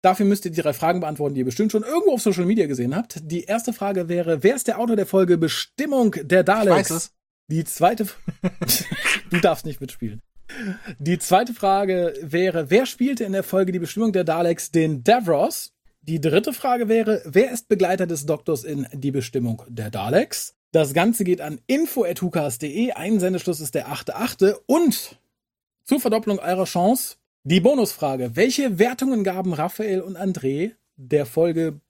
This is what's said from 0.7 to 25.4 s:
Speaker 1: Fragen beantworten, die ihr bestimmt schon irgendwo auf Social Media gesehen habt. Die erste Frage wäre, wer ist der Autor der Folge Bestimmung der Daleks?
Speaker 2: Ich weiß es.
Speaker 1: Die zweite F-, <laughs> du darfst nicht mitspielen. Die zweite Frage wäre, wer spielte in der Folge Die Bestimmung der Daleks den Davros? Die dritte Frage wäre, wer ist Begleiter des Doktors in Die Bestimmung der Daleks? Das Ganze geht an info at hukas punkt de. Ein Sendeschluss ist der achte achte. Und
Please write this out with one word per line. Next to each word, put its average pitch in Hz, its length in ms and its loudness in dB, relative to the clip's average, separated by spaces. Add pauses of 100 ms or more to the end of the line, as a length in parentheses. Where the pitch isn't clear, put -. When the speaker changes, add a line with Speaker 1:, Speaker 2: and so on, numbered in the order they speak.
Speaker 1:
Fragen 175 260 0
beantworten, 151 340 -4
die 131 60 -4
ihr 123 60 0
bestimmt 202 260 0
schon 214 100 0
irgendwo 330 320 2
auf 226 80 -2
Social 180 240 0
Media 196 220 4
gesehen 127 280 0
habt. 208 280 -6
Die 170 220 -6
erste 226 280 -2
Frage 190 340 -4
wäre, 165 360 -2
wer 220 100 6
ist 269 140 -4
der 226 120 -2
Autor 233 160 0
der 196 120 0
Folge 180 320 4
Bestimmung 247 840 0
der 175 220 4
Daleks? 190 480 4
Speaker 2:
Ich - 0 -
weiß 165 60 -2
es. - 140 -8 (380)
Speaker 1:
Die 160 140 -2
zweite 214 400 2
F-, - 160 -8 (220)
<laughs> - 920 -4
du 175 80 2
darfst 165 260 2
nicht 151 160 -10
mitspielen. 113 400 -10 (760)
Die 170 180 0
zweite 233 380 2
Frage 190 680 0
wäre, 165 480 -2
wer 240 160 6
spielte 247 380 -2
in 196 80 -4
der 196 120 -2
Folge 190 280 0
Die 180 80 -2
Bestimmung 208 340 -2
der 180 120 2
Daleks 170 440 0
den 156 340 0
Davros? 202 680 2 (340)
Die 160 140 -2
dritte 165 320 2
Frage 240 380 -2
wäre, 220 340 2
wer 196 300 4
ist - 160 -10
Begleiter 185 360 2
des 151 200 -6
Doktors 151 400 -2
in 143 260 -6
Die 139 200 -4
Bestimmung 120 580 -4
der 113 200 -8
Daleks? 120 640 -2 (200)
Das 151 200 4
Ganze 202 300 2
geht 180 160 0
an 151 260 -10
info 277 380 0
at 175 180 -4
hukas 156 360 -2
punkt - 40 -10 (140)
de. 226 160 0
Ein 196 300 0
Sendeschluss 180 400 -2
ist 147 120 -8
der 147 140 -4
achte - 300 -8
achte. 202 480 2
Und - 520 2 (680)